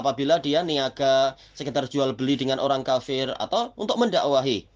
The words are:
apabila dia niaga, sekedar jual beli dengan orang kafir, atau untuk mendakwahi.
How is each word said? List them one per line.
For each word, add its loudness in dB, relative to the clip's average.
apabila 2
dia 0
niaga, 2
sekedar -4
jual -2
beli 2
dengan 0
orang 0
kafir, -2
atau -2
untuk -2
mendakwahi. 0